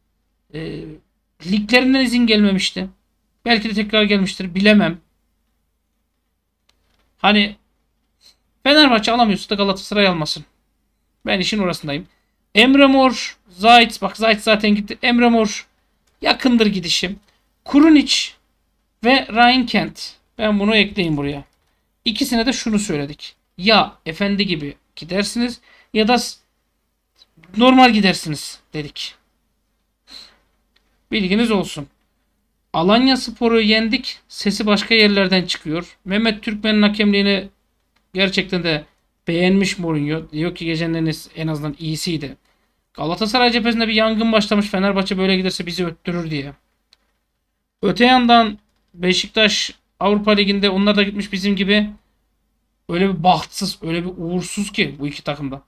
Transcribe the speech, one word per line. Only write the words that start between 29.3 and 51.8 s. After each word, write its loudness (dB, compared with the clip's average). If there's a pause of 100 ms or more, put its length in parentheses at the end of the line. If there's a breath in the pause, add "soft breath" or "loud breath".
Bilginiz 0
olsun. -4 (880)
Alanyaspor'u 0
yendik. 0 (100)
Sesi -4
başka 0
yerlerden 2
çıkıyor. -8
Mehmet -2
Türkmen'in -2
hakemliğini 0 (640)
gerçekten -2
de -4 (440)
beğenmiş 0
Mourinho. -4
Diyor -6
ki -12
gecenin -4
en, -2 (220)
en -6
azından -6
iyisiydi. -8 (580)
Galatasaray -2
cephesinde 0
bir -2
yangın 0
başlamış. 0
Fenerbahçe -2
böyle 0
giderse -4
bizi -6
öttürür -8
diye. -8 (1300)
Öte 2
yandan 4 (360)
Beşiktaş -2 (260)
Avrupa 0
Ligi'nde 0
onlar 0
da 2
gitmiş -6
bizim -2
gibi. 0 (1000)